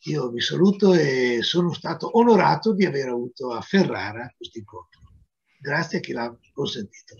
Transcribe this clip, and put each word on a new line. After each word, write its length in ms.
Io 220
vi 120
saluto 520
e 480
sono 320
stato 460
onorato 560
di 100
aver 240
avuto 440
a 100
Ferrara 760
questo 220
incontro. 420
Grazie 400
a 40
chi 100
l'ha 260
consentito. 680